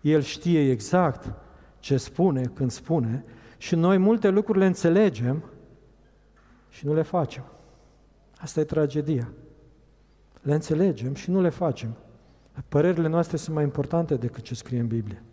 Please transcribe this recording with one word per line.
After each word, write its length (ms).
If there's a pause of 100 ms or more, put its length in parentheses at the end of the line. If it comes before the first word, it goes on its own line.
El 200
știe 500
exact 600 (460)
ce 180
spune, 580
când 160
spune, 540 (320)
și 180
noi 220
multe 320
lucruri 300
le 80
înțelegem 800 (1200)
și 180
nu 80
le 80
facem. 400 (960)
Asta 200
e 40
tragedia. 640 (1120)
Le 120
înțelegem 600
și 160
nu 100
le 80
facem. 460 (760)
Părerile 400
noastre 280
sunt 180
mai 100
importante 500
decât 280
ce 120
scrie 260
în 60
Biblie. 360 (100)